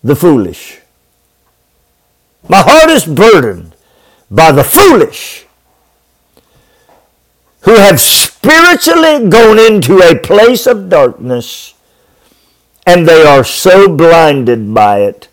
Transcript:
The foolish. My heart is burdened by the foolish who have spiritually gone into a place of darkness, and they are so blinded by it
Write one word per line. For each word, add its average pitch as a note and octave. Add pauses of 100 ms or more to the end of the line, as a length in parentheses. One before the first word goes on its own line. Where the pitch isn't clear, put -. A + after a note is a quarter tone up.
The C#3
foolish. A#2 (1700)
My F#3
heart D#4
is C#4+
burdened B2 (560)
by G2
the C3+
foolish - (2250)
who A3
have G3
spiritually D#4+
gone A3
into G3
a F3
place A3+
of G#3
darkness, B2 (1080)
and F3
they D#3+
are C#3
so F#3+
blinded C#3+
by G#2
it -